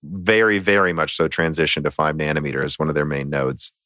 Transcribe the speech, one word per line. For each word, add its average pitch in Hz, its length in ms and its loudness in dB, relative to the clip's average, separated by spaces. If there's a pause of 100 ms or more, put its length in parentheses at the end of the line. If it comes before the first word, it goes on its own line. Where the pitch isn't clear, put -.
very, 101 560 2
very 95 340 2
much 80 220 -2
so 82 120 2
transitioned 78 560 0
to 78 60 0
five 78 260 -2
nanometer 76 480 -2
as 73 140 -6
one 78 120 -2
of 76 60 -2
their 73 100 2
main 69 220 -4
nodes. 69 440 -4 (140)